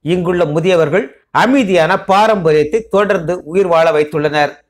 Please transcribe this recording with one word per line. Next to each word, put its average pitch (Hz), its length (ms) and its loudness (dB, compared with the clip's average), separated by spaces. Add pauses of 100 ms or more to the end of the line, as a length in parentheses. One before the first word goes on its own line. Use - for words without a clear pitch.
இங்குள்ள 175 440 -2
முதியவர்கள் 165 840 -2
அமைதியான 190 720 0
பாரம்பரியத்தை 190 840 0
தொடர்ந்து 185 540 -2
உயிர் 180 240 -2
வாழ 165 240 2
வைத்துள்ளனர். 151 600 -2 (180)